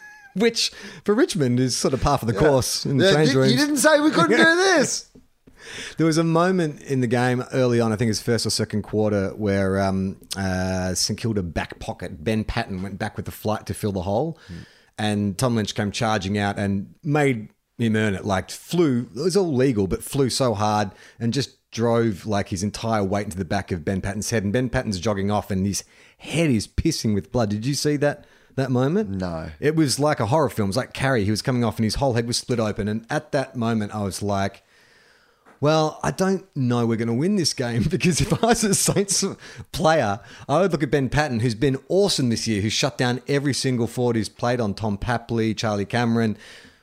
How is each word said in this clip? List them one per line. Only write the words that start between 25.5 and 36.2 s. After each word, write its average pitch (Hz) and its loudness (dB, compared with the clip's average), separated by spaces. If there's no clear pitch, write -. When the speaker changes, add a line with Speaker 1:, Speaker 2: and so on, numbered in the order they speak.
Speaker 1:
and 95 0
his 98 -2
head 160 0
is 110 0
pissing - -2
with 98 -4
blood. 113 0
Did 107 -4
you 143 -2
see 147 0
that, 143 -2
that 135 0
moment? 135 0
Speaker 2:
No. 87 -4
Speaker 1:
It 151 2
was 147 2
like 147 2
a 117 0
horror 139 2
film. 104 -2
It 98 -2
was 104 -4
like 120 -4
Carrie. 131 0
He 101 2
was 107 -2
coming 123 0
off 110 -2
and 113 2
his 101 0
whole 131 0
head 117 0
was 120 -2
split 120 -2
open, 104 -2
and 107 -6
at 147 -4
that 135 -2
moment 113 -2
I 107 -4
was 95 -6
like, 98 -2
"Well, 156 2
I 143 -2
don't 190 -2